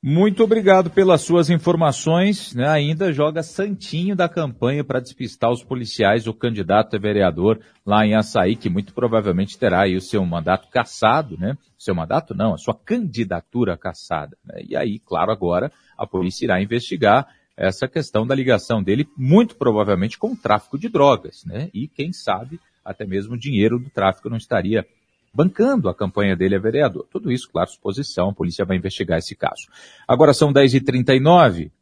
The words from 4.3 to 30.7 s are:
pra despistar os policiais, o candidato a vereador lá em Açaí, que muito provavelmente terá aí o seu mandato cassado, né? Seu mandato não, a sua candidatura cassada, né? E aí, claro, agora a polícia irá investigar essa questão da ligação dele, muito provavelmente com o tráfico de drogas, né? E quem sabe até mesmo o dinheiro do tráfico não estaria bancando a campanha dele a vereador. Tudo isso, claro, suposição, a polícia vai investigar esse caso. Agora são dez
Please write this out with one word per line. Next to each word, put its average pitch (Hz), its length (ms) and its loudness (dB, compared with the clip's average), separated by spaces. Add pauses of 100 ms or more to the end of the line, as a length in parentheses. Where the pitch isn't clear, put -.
pra 135 160 -4
despistar 123 500 -4
os 120 140 -2
policiais, 113 640 0
o 110 60 -6
candidato 104 640 0
a - 20 -2
vereador 101 640 0 (240)
lá 104 200 2
em 107 80 2
Açaí, 107 440 0
que 101 120 -6
muito 95 240 -6
provavelmente 104 640 -2
terá 95 260 2
aí 95 120 0
o 92 60 -4
seu 98 240 -2
mandato 85 440 -4
cassado, 117 680 0
né? 104 200 -6 (200)
Seu - 180 -4
mandato 85 400 -4
não, 110 180 0
a - 40 -6
sua - 160 -6
candidatura 110 1040 -4
cassada, 80 680 -8
né? - 240 -16
E - 80 -8
aí, 113 240 -4
claro, 87 320 -2
agora 98 400 -2 (260)
a - 80 -8
polícia 92 380 -6
irá 95 180 0
investigar 117 640 0 (300)
essa 95 320 -2
questão 117 400 -4
da 135 80 0
ligação 120 480 0
dele, 107 320 0
muito 160 400 4
provavelmente 104 640 0
com 240 160 -4
o - 20 -8
tráfico - 420 -2
de 208 120 -8
drogas, 139 560 2
né? 135 280 -10
E - 140 -8
quem 156 240 -10
sabe 127 480 -6 (240)
até 98 220 -12
mesmo 98 300 -6
o 117 40 -8
dinheiro 117 400 0
do 131 100 -12
tráfico 95 400 -2
não 117 60 -6
estaria 107 500 -2 (500)
bancando 185 540 2
a 87 60 -4
campanha 98 400 -2
dele 95 200 0
a 95 40 0
vereador. 113 520 -2
Tudo 196 200 -6
isso, 123 200 -6
claro, 90 160 -2
suposição, 101 640 -6
a 98 60 -6
polícia 87 280 -4
vai 92 140 -2
investigar 90 400 -4
esse - 160 -8
caso. - 300 -6 (440)
Agora 143 240 6
são 143 220 4
dez 135 220 6